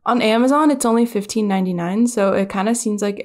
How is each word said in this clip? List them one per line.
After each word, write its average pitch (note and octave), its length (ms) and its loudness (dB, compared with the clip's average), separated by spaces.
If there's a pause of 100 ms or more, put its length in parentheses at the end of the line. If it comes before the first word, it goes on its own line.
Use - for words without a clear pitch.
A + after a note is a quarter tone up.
On A#3+ 160 0
Amazon, C4 500 2
it's C#4 140 -2
only A#3 200 4
fifteen G#3+ 420 -4
ninety-nine, F#3+ 600 0
so G3+ 240 0
it G3 160 0
kinda G3 260 -2
seems G#3 280 -4
like G3+ 240 -4